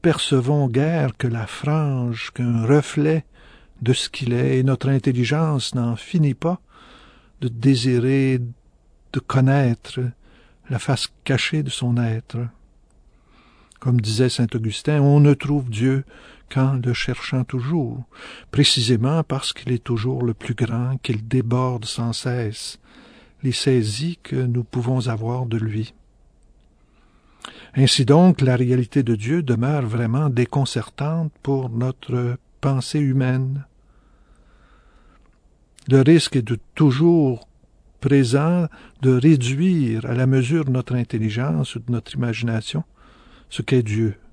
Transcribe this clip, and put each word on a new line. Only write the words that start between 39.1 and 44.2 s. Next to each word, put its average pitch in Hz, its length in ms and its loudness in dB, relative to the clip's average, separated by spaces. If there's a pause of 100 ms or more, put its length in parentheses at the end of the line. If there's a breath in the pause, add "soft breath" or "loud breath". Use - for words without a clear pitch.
réduire 131 920 2
à 123 80 -4
la 131 140 2
mesure 135 380 2
de 131 60 -2
notre 127 240 -2
intelligence 120 800 -2
ou 117 40 -8
de 120 140 -8
notre - 200 -6
imagination 120 720 -4 (640 soft breath)
ce - 120 -8
qu'est 127 220 2
Dieu. 107 320 -2 (180)